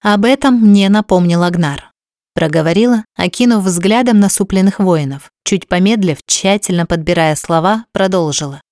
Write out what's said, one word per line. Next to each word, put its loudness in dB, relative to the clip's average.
«Об 2
этом 2
мне 6
напомнил 2
Агнар», -4
проговорила, 0
окинув 0
взглядом 0
насупленных 0
воинов, -2
чуть -4
помедлив, 0
тщательно -2
подбирая -2
слова, -2
продолжила. -4